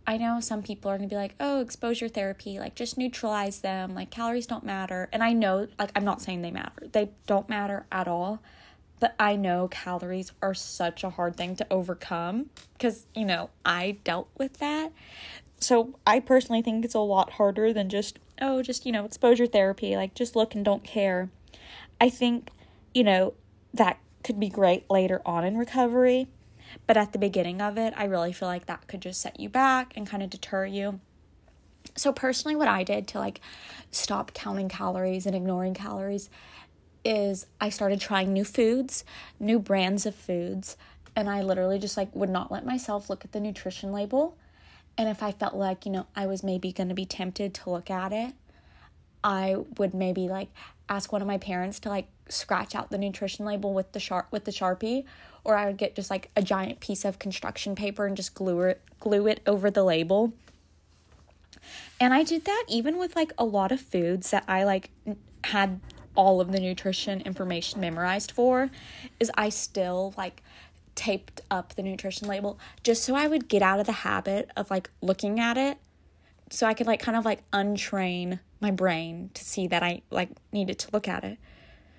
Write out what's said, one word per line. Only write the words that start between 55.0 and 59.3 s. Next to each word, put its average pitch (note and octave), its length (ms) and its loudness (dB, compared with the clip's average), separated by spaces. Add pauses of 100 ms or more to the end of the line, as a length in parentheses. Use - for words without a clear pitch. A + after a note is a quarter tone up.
or G#3+ 120 4
I G3+ 100 0
would G3 100 -2
get G3+ 180 -4
just, G3 160 -8
like, F#3+ 260 -6
a G#3 60 4
giant F#3+ 380 -2
piece - 240 -6
of G3 140 -4
construction - 560 -6
paper G3+ 320 -2
and G3 100 -2
just F#3 180 -8
glue F3+ 280 0
it, F#3 200 2 (180)
glue G#3 260 4
it - 200 2